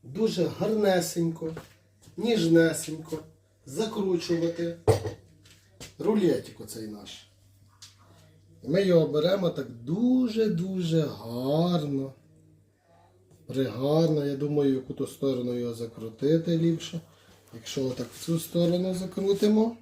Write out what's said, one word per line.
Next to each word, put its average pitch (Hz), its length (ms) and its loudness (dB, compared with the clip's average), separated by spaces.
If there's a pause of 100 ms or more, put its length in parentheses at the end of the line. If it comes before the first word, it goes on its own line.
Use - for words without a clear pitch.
дуже 175 440 0
гарнесенько, 175 1080 0 (640)
ніжнесенько 165 1000 2 (480)
закручувати. 170 1080 -2 (1200)
Рулетик 180 600 0
оцей 113 280 -12
наш. - 380 -16 (1400)
І - 60 -10
ми 180 140 2
його 170 240 6
беремо 170 440 2
так 123 200 -8
дуже-дуже 190 1300 0
гарно. 135 1120 -2 (1300)
Пригарно, 139 800 2
я 139 100 -2
думаю, 143 360 2
в - 20 4
яку 131 200 -6
то 135 120 -4
сторону 123 480 -2
його 120 200 -4
закрутити 135 840 0
ліпше. 165 420 -2 (540)
Якщо 131 320 -6
отак 127 260 -6
в - 120 -16
цю 165 140 0
сторону 175 560 0
закрутимо 202 880 2